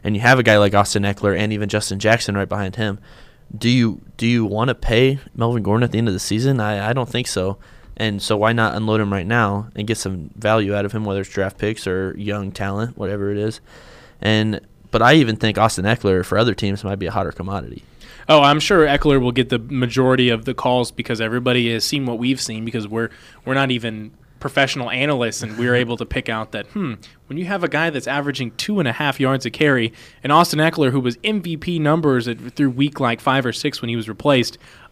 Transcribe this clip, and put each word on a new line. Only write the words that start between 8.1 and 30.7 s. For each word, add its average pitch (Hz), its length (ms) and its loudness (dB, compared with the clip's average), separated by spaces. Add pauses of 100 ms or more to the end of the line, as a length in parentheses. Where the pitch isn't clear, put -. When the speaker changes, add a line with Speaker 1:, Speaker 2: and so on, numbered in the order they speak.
Speaker 1:
so 107 140 0
why 107 160 2
not 113 220 2
unload 110 260 0
him 101 120 0
right 95 140 -2
now 104 480 0
and 104 120 -6
get 110 120 -2
some 92 380 -8
value 107 380 2
out 101 100 0
of 101 80 -4
him, 110 120 -4
whether 98 160 -2
it's 95 100 -8
draft 98 280 -4
picks 110 280 -4
or 95 300 -2
young 101 360 -6
talent, 104 440 -6
whatever 101 360 -4
it 104 60 -4
is? 107 220 -4 (600)
And, 107 400 0 (300)
but 113 120 2
I 127 120 6
even 117 220 4
think 104 220 -2
Austin 104 260 2
Eckler 98 400 2
for - 140 -2
other 113 160 2
teams 98 300 -4
might 98 160 -4
be 95 60 -6
a - 40 -6
hotter 95 220 -4
commodity. 90 500 -10 (480)
Speaker 2:
Oh, 156 120 8
I'm 143 180 6
sure 160 260 4
Eckler 143 340 4
will 123 120 0
get 120 160 0
the 123 100 0
majority 127 680 2
of 113 160 0
the 131 80 -4
calls 123 380 0
because 120 280 -6
everybody 120 540 0
has 113 100 -2
seen 143 220 -2
what 120 140 -4
we've 127 220 -2
seen 110 260 -8
because 110 200 -6
we're, 113 220 -4 (380)
we're 131 80 -2
not 135 160 0
even 110 420 -6 (260)
professional 131 520 0
analysts, 127 520 -2
and 110 160 -8
we're 123 160 2
able 120 220 0
to 113 80 -6
pick - 240 -6
out 110 240 -6
that, 104 160 -8
hmm, 165 260 -6 (320)
when 139 120 -10
you 180 80 -6
have 185 180 -4
a 165 40 2
guy 156 220 0
that's 135 160 -6
averaging 135 460 -4
two 208 280 -2
and 151 60 2
a 117 60 0
half 143 260 0
yards 135 280 0
a 117 40 -4
carry, 127 420 2 (300)
and 131 80 -2
Austin 151 280 4
Eckler, 156 320 2